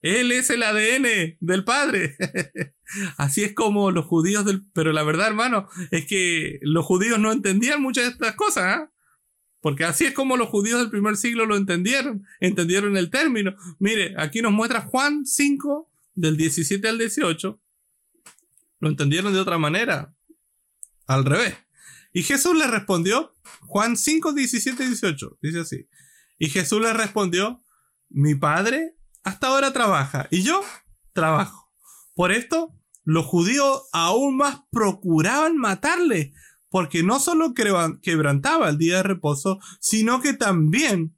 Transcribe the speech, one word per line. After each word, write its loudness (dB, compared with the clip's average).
Él 0
es 0
el 0
A 0
D 2
N 0
del 0
Padre. -2
<laughs> -6
Así 0
es -4
como 2
los 0
judíos 2
del, -2
pero 0
la 0
verdad, 0
hermano, -2
es -4
que -2
los 0
judíos 2
no 2
entendían 0
muchas 0
de -2
estas -4
cosas, 0
¿ah? -2
Porque -2
así 0
es 0
como 0
los 0
judíos 0
del 0
primer 0
siglo -2
lo 0
entendieron, -2
entendieron 0
el 0
término. 0
Mire, 0
aquí -4
nos 2
muestra 0
Juan -2
cinco, -2
del 0
diecisiete 0
al -2
dieciocho. -4
Lo 0
entendieron 0
de 2
otra -2
manera, -2
al 2
revés. 0
Y -4
Jesús 2
le 2
respondió, 0
Juan 0
cinco, 0
diecisiete -2
y -2
dieciocho, -4
dice -4
así. -10
Y -2
Jesús 0
le 2
respondió, -2
"Mi 2
Padre 0
hasta -4
ahora 2
trabaja, 0
y 0
yo 2
trabajo". -2
Por 2
esto, -2
los 2
judíos 2
aún 0
más 0
procuraban 2
matarle, 0
porque 0
no 2
solo 2
creban-, 0
quebrantaba 2
el 0
día 2
de 2
reposo, -2
sino 2
que 2
también 0